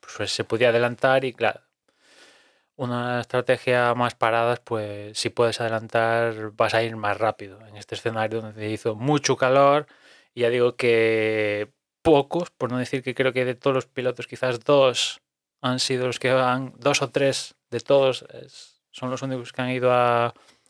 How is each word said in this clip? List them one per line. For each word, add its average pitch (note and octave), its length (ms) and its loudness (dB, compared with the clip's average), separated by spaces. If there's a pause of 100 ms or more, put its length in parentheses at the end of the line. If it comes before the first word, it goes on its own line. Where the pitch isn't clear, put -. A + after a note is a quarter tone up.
pues, - 320 -8
se A2 120 -4
podía A#2+ 240 2
adelantar A#2+ 560 2
y, B2+ 80 -6
claro, A2 300 -4 (1120)
una B2 440 -4
estrategia B2 720 0
más B2 200 0
paradas, A#2 460 0
pues, G#2 580 -8
si A#2+ 120 -2
puedes A#2 300 0
adelantar, A2+ 920 -2
vas A2+ 220 0
a A2+ 80 4
ir A2+ 140 -4
más G2+ 200 -2
rápido. G#2 500 -4
En G#2+ 100 -20
este G2+ 180 -14
escenario A2 480 -4
donde G#2+ 280 -8
hizo A2 240 -4
mucho C3+ 420 0
calor, C#3 500 4 (480)
y A#2+ 80 -4
ya A#2 80 4
digo B2 260 0
que A2 960 0 (300)
pocos, D#3+ 480 2
por B2 200 -6
no B2 60 -4
decir B2+ 260 -4
que B2+ 120 -6
creo C3 180 2
que B2+ 140 0
de B2+ 80 -4
todos C3+ 200 0
los C3 120 -2
pilotos, B2 400 -6
quizás B2 340 -4
dos C#3 600 2 (400)
han B2+ 180 -2
sido B2+ 260 -2
los A#2+ 140 -4
que B2+ 100 0
han, B2+ 460 0
dos C#3 240 0
o C3+ 100 -4
tres C#3 440 -2 (160)
de A#2 100 -6
todos, C3+ 420 2 (120)
es, - 560 -20
son B2+ 200 -10
los B2+ 120 -8
únicos C3 300 -8
que C3 100 -6
han B2+ 80 -4
ido B2+ 220 0
a, A#2+ 420 2 (340)